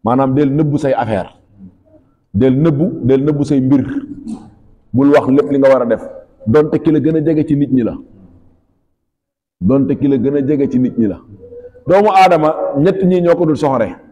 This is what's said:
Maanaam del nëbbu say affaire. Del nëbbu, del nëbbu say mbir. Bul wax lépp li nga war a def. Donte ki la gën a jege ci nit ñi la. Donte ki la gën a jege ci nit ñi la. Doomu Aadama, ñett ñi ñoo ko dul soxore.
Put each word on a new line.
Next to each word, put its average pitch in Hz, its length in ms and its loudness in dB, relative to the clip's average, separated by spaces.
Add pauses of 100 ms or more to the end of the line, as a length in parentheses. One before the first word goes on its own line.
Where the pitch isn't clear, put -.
Maanaam 131 300 0
del 143 180 0
nëbbu 147 260 -2
say 135 140 -2
affaire. 110 380 -4 (1040)
Del 127 260 2
nëbbu, 156 260 0 (200)
del 131 180 2
nëbbu 147 200 -2
say 139 160 0
mbir. 131 240 2 (1080)
Bul 139 220 2
wax 143 140 4
lépp 139 220 2
li 143 80 0
nga 135 100 4
war 127 140 4
a 120 40 -2
def. 113 160 -2 (440)
Donte 151 360 2
ki 165 100 2
la 151 80 2
gën 156 160 0
a 156 80 0
jege 151 220 0
ci 151 100 0
nit 139 160 -2
ñi 127 100 2
la. 95 120 -4 (1700)
Donte 131 380 0
ki 143 100 0
la 139 100 2
gën 135 180 -2
a 135 100 -2
jege 139 240 0
ci 123 80 -2
nit 127 200 -2
ñi 113 80 2
la. 90 120 -6 (680)
Doomu 202 280 4
Aadama, 170 400 4 (240)
ñett 190 260 0
ñi 180 160 2
ñoo 170 160 2
ko 170 100 0
dul 151 100 0
soxore. 131 320 -2 (240)